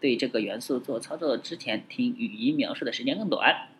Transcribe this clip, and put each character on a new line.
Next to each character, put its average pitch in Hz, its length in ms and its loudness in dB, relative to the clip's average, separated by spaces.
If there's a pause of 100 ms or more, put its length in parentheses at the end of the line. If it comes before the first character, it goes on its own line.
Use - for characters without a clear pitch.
对 127 160 4
这 135 100 0
个 117 140 0
元 101 180 -2
素 127 180 0
做 120 220 -4
操 147 160 -8
作 147 220 2
之 165 180 -10
前 110 320 -4
听 123 300 0
语 110 160 -4
音 120 220 2
描 123 180 0
述 - 100 -6
的 120 80 0
时 120 140 -4
间 143 120 2
更 208 120 -2
短。 - 400 4 (100)